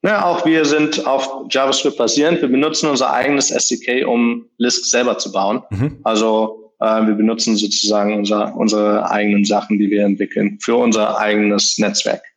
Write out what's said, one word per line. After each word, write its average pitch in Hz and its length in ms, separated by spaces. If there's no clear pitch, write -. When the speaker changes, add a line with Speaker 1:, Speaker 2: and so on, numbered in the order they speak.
Speaker 1:
Ja, 202 220
auch 175 220
wir 160 180
sind 151 400
auf 135 240
JavaScript 135 440
basierend. 143 460
Wir - 60
benutzen 151 420
unser 135 240
eigenes 139 380
S 135 160
D 117 100
K, 127 260
um 120 540
Lisk 123 280
selber 123 340
zu - 120
bauen. 98 380
Speaker 2:
Mhm. 117 340
Speaker 1:
Also, 110 760
äh, 110 260
wir 110 80
benutzen 110 420
sozusagen 104 600
unser, 104 400
unsere 104 560
eigenen 104 340
Sachen, 104 320
die 101 140
wir 104 120
entwickeln, 101 560
für 120 160
unser 110 440
eigenes 104 580
Netzwerk. 104 460